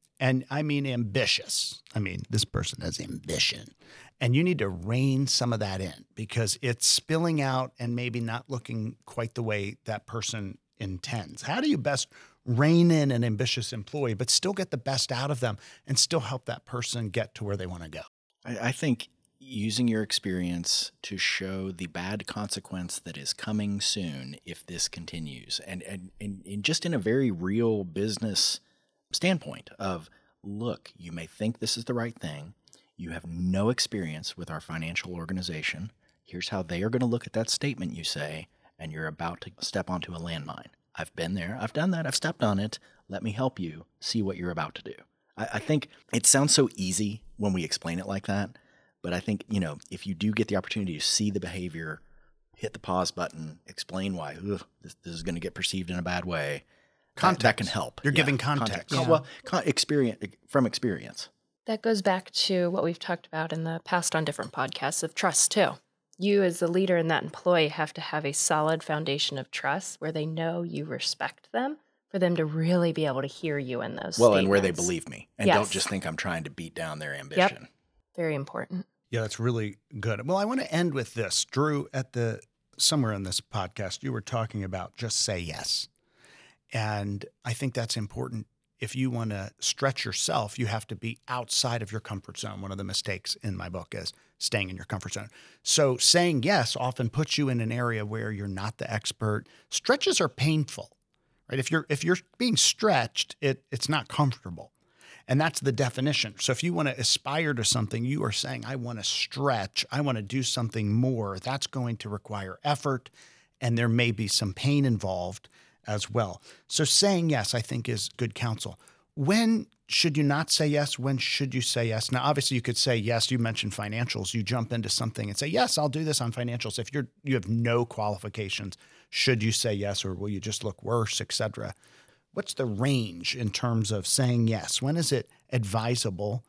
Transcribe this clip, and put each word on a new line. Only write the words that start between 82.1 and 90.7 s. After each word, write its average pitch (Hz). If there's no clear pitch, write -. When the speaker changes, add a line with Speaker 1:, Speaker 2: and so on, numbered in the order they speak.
Speaker 1:
the, 117
somewhere 135
in 98
this 92
podcast, 95
you 135
were 113
talking 110
about 92
just 113
say 95
yes. -
And 104
I 120
think 131
that's 117
important. 120
If -
you 131
wanna 107
stretch -
yourself, 117
you 123
have 110